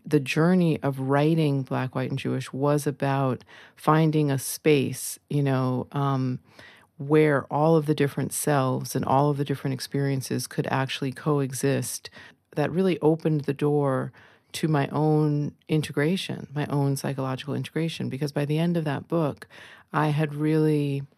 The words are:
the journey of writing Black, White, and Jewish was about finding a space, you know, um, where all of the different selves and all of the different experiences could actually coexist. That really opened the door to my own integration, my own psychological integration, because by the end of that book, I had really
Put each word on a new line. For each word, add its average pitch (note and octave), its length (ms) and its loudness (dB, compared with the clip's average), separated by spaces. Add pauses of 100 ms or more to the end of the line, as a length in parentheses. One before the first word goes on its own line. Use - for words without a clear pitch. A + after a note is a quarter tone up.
the D3+ 140 2
journey E3 640 2
of C3+ 180 -2
writing C#3+ 640 2
Black, B2+ 320 -4
White, C3 160 -2
and C3+ 80 -4
Jewish B2+ 340 -4
was D3 340 0
about C#3 580 0 (320)
finding D#3 540 4
a C3+ 80 0
space, - 800 0 (100)
you D3 140 0
know, C3 500 0
um, C3 460 -2 (600)
where D3 460 4
all D#3 320 4
of D3 100 2
the D3+ 80 2
different C#3 380 -2
selves C3 640 0
and C#3+ 80 -2
all C#3+ 260 4
of C#3+ 60 0
the C#3+ 80 -2
different C3+ 300 -4
experiences C3 720 -4
could - 240 -4
actually C3+ 420 -4
coexist. C3+ 1000 -2 (460)
That D3 160 0
really F#3 280 0
opened D#3 420 2
the C#3+ 120 -4
door C#3 580 0 (400)
to - 140 -4
my D3+ 220 2
own D3+ 640 2 (160)
integration, D#3 840 -2
my D3 140 -4
own C#3 300 0
psychological C3+ 580 -4
integration, C3+ 540 -4
because C#3 240 -6
by D3 120 -2
the D3+ 140 0
end E3+ 180 2
of D#3+ 80 -2
that C#3 220 -4
book, D#3+ 400 -2 (460)
I D3+ 160 0
had D3 260 0
really D3+ 680 2 (160)